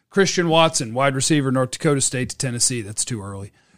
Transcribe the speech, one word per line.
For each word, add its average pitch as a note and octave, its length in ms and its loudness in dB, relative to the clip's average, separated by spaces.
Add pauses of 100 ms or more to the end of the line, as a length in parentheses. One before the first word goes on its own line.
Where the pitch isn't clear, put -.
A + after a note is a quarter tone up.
Christian F3+ 400 2
Watson, D#3+ 440 4
wide C3+ 220 0
receiver, C3+ 360 2
North B2+ 200 0
Dakota D3 300 0
State B2+ 280 -2
to - 80 -14
Tennessee. A#2+ 440 -2
That's G#2 240 -8
too G#2+ 180 -8
early. G2 280 -12 (260)